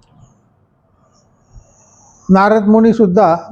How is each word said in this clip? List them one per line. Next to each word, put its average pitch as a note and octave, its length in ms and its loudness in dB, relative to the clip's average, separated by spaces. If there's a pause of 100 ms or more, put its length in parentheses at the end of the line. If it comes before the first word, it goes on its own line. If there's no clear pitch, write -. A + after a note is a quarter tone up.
(2250)
नारद G3+ 360 0
मुनी A3 260 2
सुद्धा F#3+ 440 0 (160)